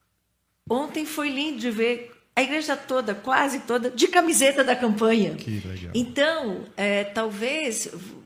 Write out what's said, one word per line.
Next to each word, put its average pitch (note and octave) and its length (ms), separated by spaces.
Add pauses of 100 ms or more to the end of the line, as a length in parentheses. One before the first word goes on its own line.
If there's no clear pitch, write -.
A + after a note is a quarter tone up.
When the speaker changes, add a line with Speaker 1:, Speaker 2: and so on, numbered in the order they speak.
(680)
Speaker 1:
ontem D4 360
foi D4 240
lindo C#4 300
de A#3+ 120
ver A#3 400 (240)
a A#3+ 60
igreja D4 340
toda, B3+ 380
quase C4 460
toda, A#3+ 300
de B3+ 180
camiseta C#4+ 560
da B3 120
campanha. A3 600
Speaker 2:
Que G#2+ 300
legal. F2+ 280
Speaker 1:
Então, B3+ 720 (100)
é, G3+ 280
talvez A3 840 (360)